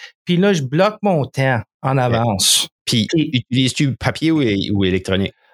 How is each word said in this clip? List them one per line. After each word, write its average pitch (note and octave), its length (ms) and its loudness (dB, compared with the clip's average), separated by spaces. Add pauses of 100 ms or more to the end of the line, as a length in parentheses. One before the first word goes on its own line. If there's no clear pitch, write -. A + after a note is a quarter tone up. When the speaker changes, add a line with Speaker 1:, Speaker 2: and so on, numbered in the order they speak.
(240)
Speaker 1:
Puis F3 120 0
là, G3+ 160 4
je D#3+ 100 0
bloque F3+ 400 0
mon F3 240 2
temps C3 340 0 (220)
en C3+ 140 0
Speaker 2:
Yeah. C3 100 2
Speaker 1:
avance. A#2 600 0 (160)
Speaker 2:
Puis, - 280 0
Speaker 1:
Puis D#3 200 0
Speaker 2:
utilises-tu C3 640 0
papier D3+ 360 -2
ou, D#3 100 2 (300)
ou G2 120 0
électronique ? F#2+ 480 0 (220)